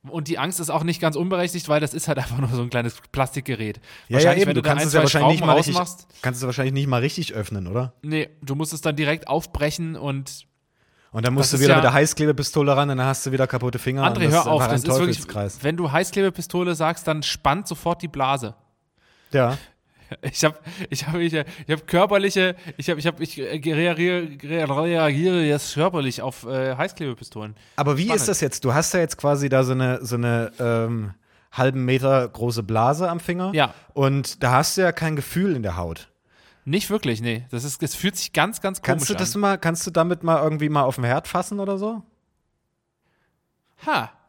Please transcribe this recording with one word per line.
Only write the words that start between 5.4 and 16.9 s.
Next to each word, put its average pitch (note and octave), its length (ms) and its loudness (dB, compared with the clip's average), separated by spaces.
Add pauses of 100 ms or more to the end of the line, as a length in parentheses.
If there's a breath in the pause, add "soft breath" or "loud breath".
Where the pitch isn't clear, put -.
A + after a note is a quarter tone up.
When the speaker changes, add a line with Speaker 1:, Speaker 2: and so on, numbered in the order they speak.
Speaker 1:
Schrauben D#3+ 80 2
Speaker 2:
mal C#3+ 80 6
richtig, D#3+ 180 2
Speaker 1:
rausmachst F3+ 320 -4 (160)
Speaker 2:
kannst B2 180 -2
es C3 60 -2
wahrscheinlich C3 280 0
nicht C#3 120 0
mal B2+ 140 2
richtig C#3+ 340 -2
öffnen, G2+ 320 -4
oder? A#2+ 260 -2 (100)
Speaker 1:
Nee, D3+ 260 -2 (120)
du C#3 140 -6
musst D3+ 180 -4
es D#3+ 100 -10
dann D#3 120 0
direkt D3+ 320 0
aufbrechen D#3 720 -2
und C#3 500 -8 (640)
Speaker 2:
Und A2+ 160 -2
dann B2 80 2
musst C#3 120 2
Speaker 1:
das - 40 0
Speaker 2:
du C#3 60 2
Speaker 1:
ist C3 60 4
Speaker 2:
wieder C#3 80 8
Speaker 1:
ja D3+ 80 8
Speaker 2:
mit D3+ 60 4
der A#2+ 100 6
Heißklebepistole C#3+ 840 2
ran C#3+ 120 2
und C3+ 100 0
dann B2+ 100 2
hast C3+ 180 -2
du C3+ 60 -2
wieder C3 160 2
kaputte B2 320 -2
Finger C3+ 240 -2
Speaker 1:
André, F3 100 2
Speaker 2:
und F3+ 120 0
das D3 60 6
Speaker 1:
hör E3 100 6
Speaker 2:
ist - 40 0
Speaker 1:
auf, D#3+ 140 2
Speaker 2:
einfach B2+ 80 2
ein C3 120 2
Speaker 1:
das - 20 -8
ist D3+ 60 -4 (120)
wirklich, F3 160 2
Speaker 2:
Teufelskreis. G2+ 480 -6
Speaker 1:
wenn D#3 120 0
du E3+ 140 -2
Heißklebepistole F3+ 880 0
sagst, D#3+ 320 -2